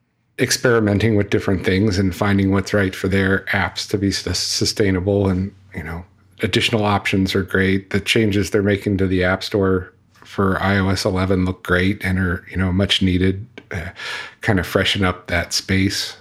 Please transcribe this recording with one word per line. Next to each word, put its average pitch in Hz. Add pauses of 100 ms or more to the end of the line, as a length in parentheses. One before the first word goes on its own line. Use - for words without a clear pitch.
(400)
experimenting 113
with 101
different 98
things 95
and 95
finding 98
what's 95
right 98
for -
their 95 (100)
apps -
to 104
be 98
sus-, -
sustainable 98
and, 95 (200)
you 82
know, 82 (400)
additional 107
options 98
are 98
great. 95
The 98
changes 104
they're 104
making 101
to 95
the 92
App 92
Store 95 (220)
for -
I 98
O 95
S 95
eleven 92
look 90
great 92
and 92
are, 87
you -
know, 92
much 95
needed, 95 (240)
uh, 85 (500)
kind 101
of 85
freshen 98
up 87
that 98
space -